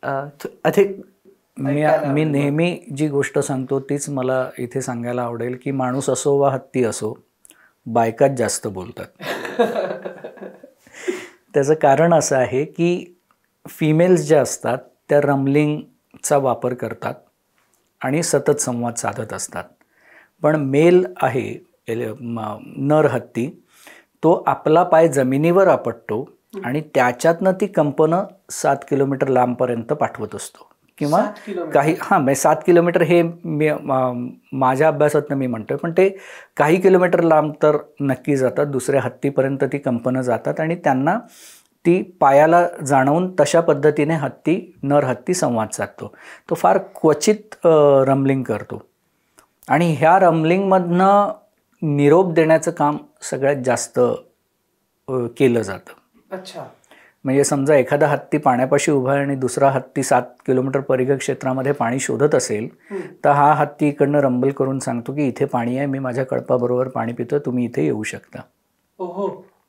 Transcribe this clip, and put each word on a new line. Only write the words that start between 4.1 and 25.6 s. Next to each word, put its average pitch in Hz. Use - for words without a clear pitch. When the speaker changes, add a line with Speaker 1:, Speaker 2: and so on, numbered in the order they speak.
Speaker 2:
इथे 127
सांगायला 120
आवडेल 120
की 139
माणूस 131
असो 143
वा 139
हत्ती 131
असो, 107
बायकाच 117
जास्त 120
बोलतात. 92
Speaker 1:
<laughs> 226
Speaker 2:
त्याचं 139
कारण 151
असं 147
आहे 127
की 170
फिमेल्स 160
ज्या 147
असतात 120
त्या 147
रंबलिंगचा 143
वापर 127
करतात -
आणि 143
सतत 147
संवाद 120
साधत 113
असतात. -
पण 156
मेल 156
आहे, 120
एल-, 113
म-, 113
नर 147
हत्ती, 120
तो 170
आपला 143
पाय 165
जमिनीवर 147